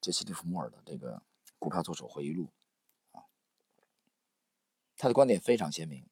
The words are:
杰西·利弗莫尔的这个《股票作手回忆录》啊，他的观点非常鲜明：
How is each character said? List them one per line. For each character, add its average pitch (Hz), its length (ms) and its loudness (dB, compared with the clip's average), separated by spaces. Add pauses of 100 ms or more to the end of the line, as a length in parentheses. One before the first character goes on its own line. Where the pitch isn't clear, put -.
杰 90 100 -4
西· - 160 -2
利 92 60 -8
弗 82 140 -10
莫 87 120 -4
尔 62 120 -6
的 - 120 -20
这 69 140 -10
个 60 240 -10 (380)
《股 - 100 -4
票 85 140 -2
作 87 100 -6
手 - 140 -12
回 73 180 -8
忆 76 80 -4
录》 85 180 -6 (600)
啊， - 140 -20 (1700)
他 139 100 2
的 120 60 6
观 135 140 8
点 104 120 6
非 120 160 4
常 87 160 0
鲜 80 160 -6
明： 67 240 -12